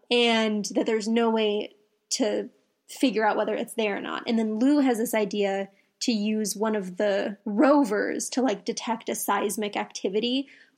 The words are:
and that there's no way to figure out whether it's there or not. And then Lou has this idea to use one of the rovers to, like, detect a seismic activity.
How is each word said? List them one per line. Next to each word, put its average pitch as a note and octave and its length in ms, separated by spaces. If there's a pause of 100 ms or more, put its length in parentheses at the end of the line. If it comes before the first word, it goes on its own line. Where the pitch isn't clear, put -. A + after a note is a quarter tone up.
(100)
and A3+ 540 (120)
that A3 100
there's A3 220
no A#3 220
way G#3+ 440 (360)
to G#3+ 380 (400)
figure A3 380
out G3 100
whether G#3+ 180
it's A3+ 200
there G#3 220
or - 40
not. - 260
And A#3 120
then G#3+ 200
Lou C#4+ 220
has B3 180
this A#3 160
idea G3 540 (320)
to B3 120
use G#3+ 440
one G#3+ 180
of F#3 220
the G3+ 480
rovers G#3+ 840
to, B3+ 120
like, G#3 220
detect A3+ 440
a A#3 60
seismic G3+ 600
activity. G#3+ 720 (280)